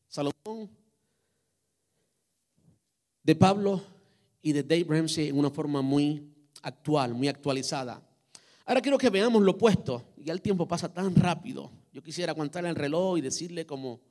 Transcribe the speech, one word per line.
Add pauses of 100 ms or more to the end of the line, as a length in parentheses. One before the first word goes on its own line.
Salomón, (2500)
de
Pablo (420)
y
de
Dave
Ramsey
en
una
forma
muy (280)
actual,
muy
actualizada. (640)
Ahora
quiero
que
veamos
lo
opuesto.
Ya
el
tiempo
pasa
tan
rápido. (200)
Yo
quisiera
aguantar
el
reloj
y
decirle
como, (120)